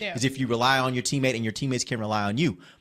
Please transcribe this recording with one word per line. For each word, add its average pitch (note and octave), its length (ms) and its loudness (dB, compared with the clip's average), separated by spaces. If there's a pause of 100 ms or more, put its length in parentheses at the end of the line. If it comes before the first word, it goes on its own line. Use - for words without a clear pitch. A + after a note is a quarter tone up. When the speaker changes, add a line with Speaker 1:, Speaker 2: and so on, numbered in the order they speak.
Speaker 1:
Yeah. G3+ 160 -4
Speaker 2:
is A#2 80 0
if C3+ 160 0
you C3 60 0
rely A#2+ 320 4
on C3 160 0
your B2 80 -2
teammate C3 320 0
and A2+ 100 -2
your A2 80 -2
teammates B2+ 320 -2
can A#2+ 160 -4
rely G#2+ 240 0
on G#2 140 0
you. D3+ 180 2 (240)